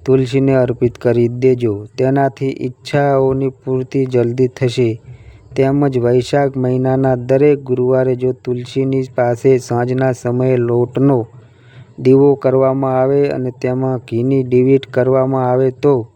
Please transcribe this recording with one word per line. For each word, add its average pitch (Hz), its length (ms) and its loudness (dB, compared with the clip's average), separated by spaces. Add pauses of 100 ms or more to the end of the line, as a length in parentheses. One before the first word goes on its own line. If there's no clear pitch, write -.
તુલસીને 135 540 0
અર્પિત 123 420 0
કરી 120 320 0
દેજો. 123 440 0 (200)
તેનાથી 135 640 -2
ઈચ્છાઓની 135 920 -2
પૂર્તિ 131 560 -4
જલ્દી 123 420 0
થશે. 123 420 -2 (640)
તેમજ 135 460 0
વૈશાખ 127 600 0
મહિનાના 131 580 0
દરેક 135 440 2
ગુરુવારે 131 560 0
જો 127 180 -2
તુલસીની 131 720 -4 (120)
પાસે 123 420 2
સાંજના 127 540 -2
સમયે 123 460 -2
લોટનો 123 640 0 (800)
દીવો 135 360 6
કરવામાં 131 640 0
આવે 139 320 2
અને 127 220 -4
તેમાં 127 460 -4
ઘીની 127 460 -2
દિવેટ 127 420 2
કરવામાં 131 600 0
આવે 127 260 0
તો 143 220 0 (220)